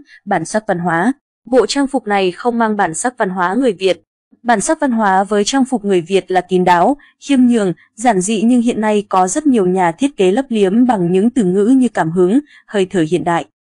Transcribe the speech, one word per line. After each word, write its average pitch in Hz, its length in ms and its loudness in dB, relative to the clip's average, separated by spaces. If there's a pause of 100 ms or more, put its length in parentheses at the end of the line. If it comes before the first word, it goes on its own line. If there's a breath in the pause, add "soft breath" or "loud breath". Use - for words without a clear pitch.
(260 loud breath)
bản 185 180 -2
sắc 214 240 -4
văn 185 100 -2
hóa. 175 340 -2 (340)
Bộ 233 200 2
trang 277 200 -2
phục 254 200 -6
này 196 240 0
không 233 280 -4
mang 220 180 0
bản 180 180 -2
sắc - 240 -6
văn 202 100 -2
hóa 185 260 -2
người 247 180 0
Việt. 185 300 -2 (400)
Bản 233 180 0
sắc 311 200 -2
văn 285 100 0
hóa 202 340 2
với 202 200 0
trang 269 200 0
phục 254 200 -4
người 196 160 0
Việt 185 300 -2
là 185 100 0
kín 180 240 0
đáo, 180 320 2 (320 soft breath)
khiêm 269 120 2
nhường, 233 320 2 (220 soft breath)
giản 220 260 0
dị 190 240 -2
nhưng 240 160 2
hiện 233 200 -2
nay 208 280 0
có 185 200 0
rất 302 180 -4
nhiều 233 200 2
nhà 180 260 0
thiết 277 240 -4
kế 185 160 2
lấp 262 160 -2
liếm 220 380 2
bằng 185 260 0
những 190 180 2
từ 240 140 0
ngữ 190 220 2
như 254 220 4
cảm 170 220 -4
hứng, 185 300 2 (260 loud breath)
hơi 190 240 -2
thở 175 200 0
hiện 175 140 -2
đại. 170 200 -2 (220)